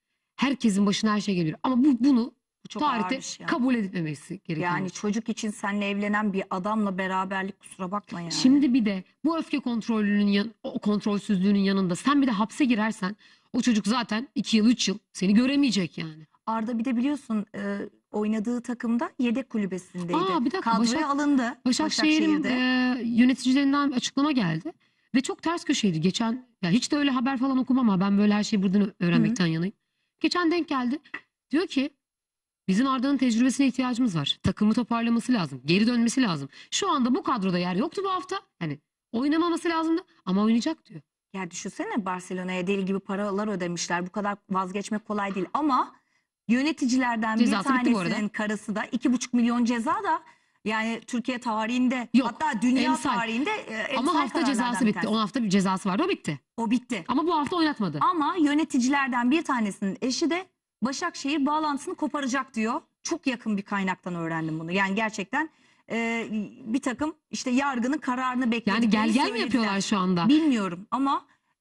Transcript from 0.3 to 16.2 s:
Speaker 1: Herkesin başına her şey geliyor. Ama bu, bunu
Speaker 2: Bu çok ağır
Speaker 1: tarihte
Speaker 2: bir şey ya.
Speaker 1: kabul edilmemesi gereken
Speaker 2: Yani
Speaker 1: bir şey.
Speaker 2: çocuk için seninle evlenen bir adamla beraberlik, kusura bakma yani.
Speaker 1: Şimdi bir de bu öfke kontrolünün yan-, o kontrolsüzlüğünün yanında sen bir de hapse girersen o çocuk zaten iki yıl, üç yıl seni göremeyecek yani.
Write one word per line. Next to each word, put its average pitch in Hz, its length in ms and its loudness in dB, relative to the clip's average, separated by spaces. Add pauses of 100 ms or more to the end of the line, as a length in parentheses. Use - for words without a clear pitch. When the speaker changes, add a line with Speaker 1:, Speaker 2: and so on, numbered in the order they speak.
Speaker 1:
Herkesin 220 500 2
başına 208 280 0
her 208 60 0
şey 196 140 -2
geliyor. 165 280 0
Ama 254 220 2
bu, 247 200 4
bunu 262 300 4 (300)
Speaker 2:
Bu - 40 -18
çok 214 140 -6
ağır 294 80 2
Speaker 1:
tarihte 233 260 -2
Speaker 2:
bir 269 60 -8
şey - 220 -12
ya. - 20 -12
Speaker 1:
kabul 254 280 2
edilmemesi 185 680 -4
gereken 170 260 -4
Speaker 2:
Yani 180 140 -2
Speaker 1:
bir 185 60 -6
şey. - 100 -12
Speaker 2:
çocuk 214 280 -4
için 220 220 -6
seninle 202 400 -4
evlenen 208 420 -2
bir 190 180 -2
adamla 196 480 -2
beraberlik, 190 640 -4
kusura - 300 -10
bakma 202 300 -8
yani. 170 120 -8
Speaker 1:
Şimdi 262 420 4
bir 254 100 4
de 196 200 -2 (200)
bu 330 140 0
öfke 294 200 -4
kontrolünün 214 680 0
yan-, 202 360 0
o 262 160 -6
kontrolsüzlüğünün 202 800 2
yanında 190 380 2
sen 277 260 2
bir 269 40 4
de 262 40 2
hapse 214 340 0
girersen 214 520 0 (360)
o 262 80 0
çocuk 214 260 2
zaten 233 480 -2
iki 226 220 0
yıl, 214 100 4
üç 247 220 2
yıl 190 100 -2 (140)
seni 190 220 2
göremeyecek 247 640 2
yani. 156 280 -10 (200)